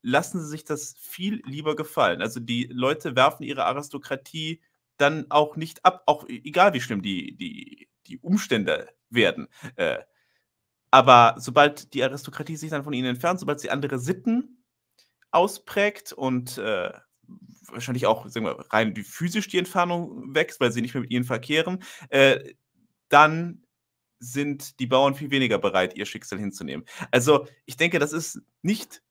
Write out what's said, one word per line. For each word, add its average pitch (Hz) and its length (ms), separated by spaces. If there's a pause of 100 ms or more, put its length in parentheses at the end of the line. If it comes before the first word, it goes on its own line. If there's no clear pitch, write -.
lassen 156 380
sie 151 80
sich 156 160
das - 340
viel - 460
lieber 151 320
gefallen. 131 460
Also 117 180
die 120 320
Leute 131 440
werfen 143 260
ihre 131 240
Aristokratie 147 960 (340)
dann 147 320
auch 151 280
nicht 160 280
ab, 185 220
auch 147 200
e-, 120 160
egal 175 300
wie 127 80
schlimm 104 220
die, 92 340
die, - 540 (160)
die - 120
Umstände 110 680 (220)
werden. 95 380 (280)
Äh, 78 220 (920)
aber 123 460
sobald 143 560
die 127 100
Aristokratie 143 540
sich 151 140
dann 147 120
von 147 120
ihnen 127 160
entfernt, 170 300
sobald 147 200
sie - 80
andere 139 300
Sitten 185 680 (680)
ausprägt 202 840
und, 127 420
äh, 104 360 (760)
wahrscheinlich 123 380
auch, 113 200
sagen 110 200
wir, 71 120 (140)
rein 110 220
die, 107 80
physisch 175 460
die 185 100
Entfernung 175 760
wächst, - 260
weil 120 120
sie 120 80
nicht 120 140
mehr 127 80
mit - 80
ihnen 123 160
verkehren, 156 580 (240)
äh, 135 460 (560)
dann 160 520 (560)
sind 139 640
die 127 60
Bauern 135 280
viel 139 160
weniger 123 280
bereit, 92 360
ihr 101 120
Schicksal - 320
hinzunehmen. 90 480 (240)
Also 135 360 (200)
ich - 100
denke, 170 220
dass 147 140
es 156 300 (200)
nicht - 480